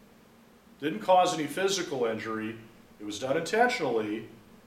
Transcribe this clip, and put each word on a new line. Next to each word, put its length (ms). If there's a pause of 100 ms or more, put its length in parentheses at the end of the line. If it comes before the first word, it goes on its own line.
(800)
Didn't 200
cause 340
any 140
physical 580
injury. 500 (440)
It 60
was 140
done 180
intentionally, 920 (400)